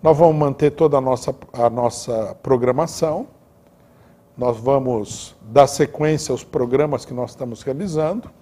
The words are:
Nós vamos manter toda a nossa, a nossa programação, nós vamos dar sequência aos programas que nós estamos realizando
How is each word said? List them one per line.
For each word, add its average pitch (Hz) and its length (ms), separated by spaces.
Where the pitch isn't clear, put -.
Nós 156 140
vamos 160 200
manter 147 360
toda 147 260
a - 20
nossa, 131 340
a 120 160
nossa 113 720
programação, 151 840
nós 120 220
vamos 127 840
dar 131 260
sequência 151 680
aos 120 120
programas 135 640
que 131 80
nós 123 160
estamos 120 320
realizando 156 680